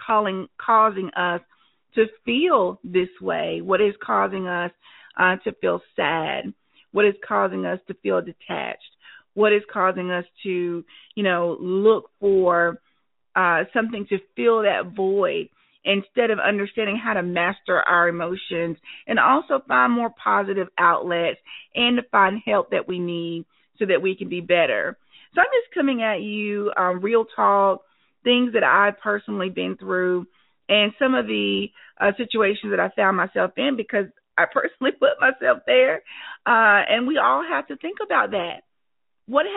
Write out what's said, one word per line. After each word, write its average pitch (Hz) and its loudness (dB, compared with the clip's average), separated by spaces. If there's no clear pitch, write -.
calling, 202 0
causing 214 2
us 175 -2
to 226 4
feel 240 0
this 180 -2
way? 170 -4
What 190 2
is 202 2
causing 196 -2
us, 175 -4
uh, 185 2
to 208 -2
feel 180 0
sad? 160 -2
What 208 2
is 202 2
causing 190 -2
us 180 -4
to 196 -12
feel 185 -2
detached? - -10
What 208 2
is 208 2
causing 185 0
us 175 -4
to, 175 -4
you 208 -4
know, 175 0
look 196 2
for, 175 2
uh, 170 2
something 226 -4
to 196 -2
fill 226 2
that 180 0
void 190 0
instead 202 0
of 208 -2
understanding 202 -2
how 226 -4
to 185 -2
master 175 -2
our 175 4
emotions 170 -4
and - 0
also 269 2
find 254 2
more 233 -2
positive 196 -2
outlets 170 0
and 240 0
to 240 0
find 196 2
help 202 0
that 185 -2
we 180 -6
need 170 -6
so 208 -2
that 175 2
we 190 0
can 185 -10
be 175 -6
better? 151 0
So - 2
I'm 480 4
just - -20
coming 269 0
at 214 -2
you, 208 -4
um, 180 0
real 226 2
talk, 202 2
things 247 2
that 202 2
I've 202 4
personally 208 -4
been 185 -6
through, 180 -2
and 208 2
some 262 0
of 240 -2
the, 202 -2
uh, 202 2
situations 214 -2
that 185 0
I 185 0
found 190 2
myself 185 -2
in 262 -2
because 202 -4
I 170 4
personally - -2
<laughs> - -20
put - 2
myself 254 2
there. 254 4
Uh, 220 6
and 240 0
we 294 -2
all 262 2
have 285 -4
to 277 -12
think 349 -10
about 285 0
that. 175 -6
What 285 0